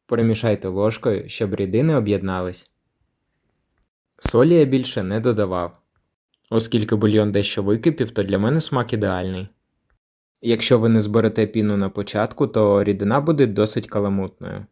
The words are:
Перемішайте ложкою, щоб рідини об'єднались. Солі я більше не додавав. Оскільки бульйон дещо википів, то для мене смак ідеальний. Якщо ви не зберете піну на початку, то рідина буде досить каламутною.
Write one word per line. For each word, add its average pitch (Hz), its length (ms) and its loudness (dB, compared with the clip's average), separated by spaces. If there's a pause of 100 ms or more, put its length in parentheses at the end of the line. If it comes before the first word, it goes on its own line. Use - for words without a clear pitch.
Перемішайте 113 600 0
ложкою, 101 600 -2
щоб 98 260 -4
рідини 113 400 0
об'єднались. 95 760 -4 (1500)
Солі 147 360 4
я 156 100 6
більше 127 380 -2
не 101 160 -2
додавав. 98 600 -2 (680)
Оскільки 110 460 0
бульйон 104 360 2
дещо 101 320 -2
википів, 113 480 0
то 104 120 -2
для 98 160 -2
мене 135 220 0
смак 123 320 -2
ідеальний. 92 560 -4 (920)
Якщо 117 380 2
ви 113 100 2
не 113 120 6
зберете 107 440 2
піну 104 320 -2
на 98 120 -2
початку, 107 580 -4
то 101 360 2
рідина 101 380 0
буде 147 260 2
досить 107 400 0
каламутною. 98 840 -4